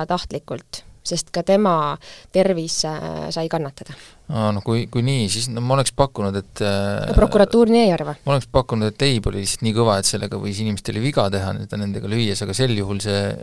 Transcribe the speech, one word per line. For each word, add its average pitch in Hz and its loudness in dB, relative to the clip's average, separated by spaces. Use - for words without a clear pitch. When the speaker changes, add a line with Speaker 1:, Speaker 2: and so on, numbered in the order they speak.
Speaker 1:
tahtlikult, - -8
sest - -6
ka - -4
tema 170 4
tervis, 180 0
äh, 156 -6
sai 165 -4
kannatada. 151 -6
Speaker 2:
Aa, 110 -2
no 101 -2
kui, 117 0
kui 117 -2
nii, 127 2
siis 117 -4
no 117 -6
ma 127 0
oleks 131 2
pakkunud, 104 0
et, - -6
äh, 101 0
Speaker 1:
No 104 0
prokuratuur 214 6
nii 233 6
ei 196 4
arva. 151 -4
Speaker 2:
ma 139 0
oleks 131 0
pakkunud, 117 0
et 104 -4
leib 127 2
oli 98 -4
lihtsalt - -4
nii 110 0
kõva, 110 4
et 98 0
sellega 104 -4
võis 101 -6
inimestele 107 -4
viga 135 2
teha, 98 -2
nende-, 104 -8
nendega 98 -6
lüües, 107 -2
aga 98 -6
sel 123 2
juhul 101 -2
see, 101 0